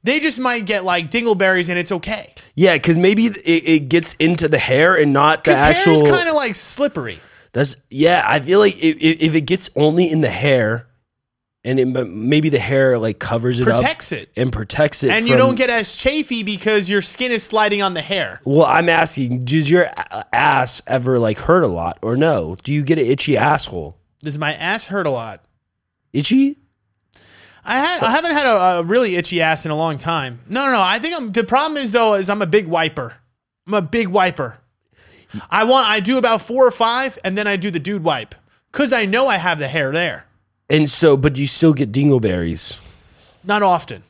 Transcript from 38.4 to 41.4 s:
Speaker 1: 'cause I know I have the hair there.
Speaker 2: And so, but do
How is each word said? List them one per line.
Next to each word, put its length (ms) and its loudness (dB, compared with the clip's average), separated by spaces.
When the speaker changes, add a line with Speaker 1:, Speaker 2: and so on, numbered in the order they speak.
Speaker 1:
'cause 180 0
I 140 2
know 220 0
I 100 0
have 220 -2
the 80 -4
hair 240 -2
there. 340 -4
Speaker 2:
And 200 2
so, 260 4
but 180 2
do 80 -6